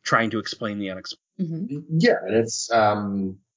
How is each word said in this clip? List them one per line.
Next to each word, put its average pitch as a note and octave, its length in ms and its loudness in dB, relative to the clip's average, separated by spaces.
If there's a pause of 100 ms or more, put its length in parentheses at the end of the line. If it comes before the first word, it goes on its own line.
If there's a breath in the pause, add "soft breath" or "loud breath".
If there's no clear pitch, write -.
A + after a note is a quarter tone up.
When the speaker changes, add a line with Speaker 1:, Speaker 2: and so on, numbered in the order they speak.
Speaker 1:
trying A2+ 280 2
to A2+ 80 -2
explain G#2 400 -6
the G2 120 -4
unexplained. F#2 280 -12 (220)
Speaker 2:
Mm-hmm. D#3+ 580 -4
Speaker 3:
Yeah, A#3 260 6
and A2 120 0
it's, A2+ 340 0
um, G#2 680 2 (180)